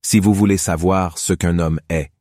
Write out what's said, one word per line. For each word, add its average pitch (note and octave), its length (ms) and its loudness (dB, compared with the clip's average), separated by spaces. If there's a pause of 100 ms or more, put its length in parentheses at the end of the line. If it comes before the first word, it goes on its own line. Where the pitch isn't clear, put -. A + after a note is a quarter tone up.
Si - 140 2
vous G2+ 160 4
voulez G2 220 2
savoir F2+ 600 -2
ce - 160 -4
qu'un E2+ 280 0
homme D#2+ 180 -2 (100)
est D#2 220 -6 (100)